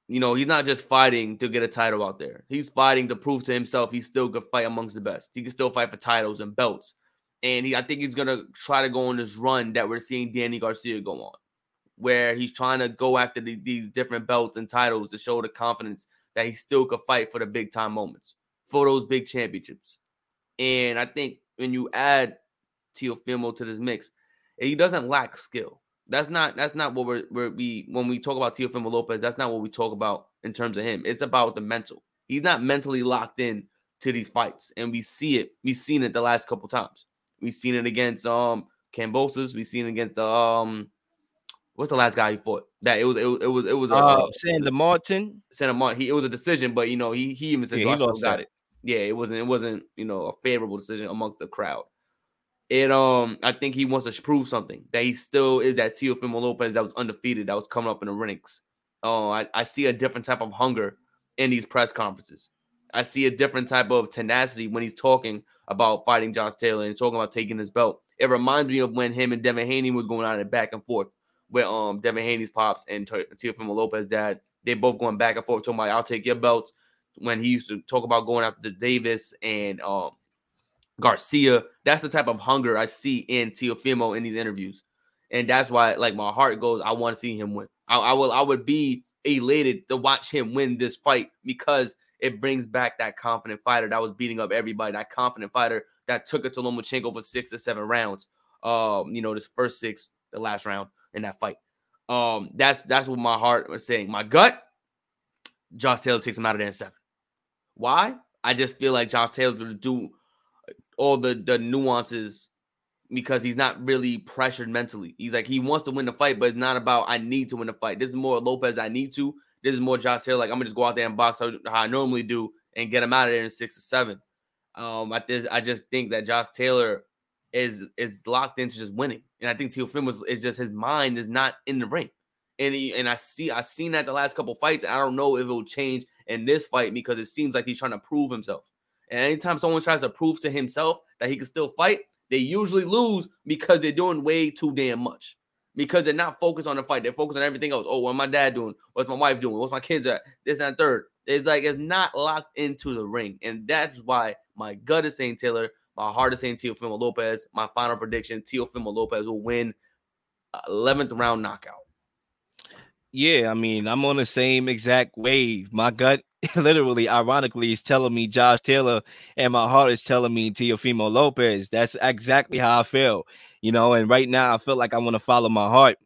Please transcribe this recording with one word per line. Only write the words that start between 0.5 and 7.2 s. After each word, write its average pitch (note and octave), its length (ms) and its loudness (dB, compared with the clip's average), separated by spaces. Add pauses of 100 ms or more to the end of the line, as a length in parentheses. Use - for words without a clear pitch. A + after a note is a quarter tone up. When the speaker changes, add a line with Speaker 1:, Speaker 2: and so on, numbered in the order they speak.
Speaker 1:
just C3+ 160 0
fighting A#2+ 560 4
to B2 100 -2
get A#2 160 0
a A#2 40 2
title A2+ 360 0
out G2 160 -6
there. - 300 -12
He's C#3+ 200 -6
fighting C3 380 4
to A#2 80 -4
prove C3 280 -2
to B2+ 100 0
himself A#2+ 380 0
he A#2+ 100 -6
still B2 280 -2
could G#2+ 220 -6
fight A#2+ 140 2
amongst A2+ 300 -6
the G#2+ 60 -12
best. G2+ 320 -8
He B2+ 80 -12
can A#2+ 80 -10
still B2+ 200 0
fight A#2 220 0
for G#2 60 -14
titles G#2+ 440 0
and G#2 140 -10
belts. A#2 400 -2 (460)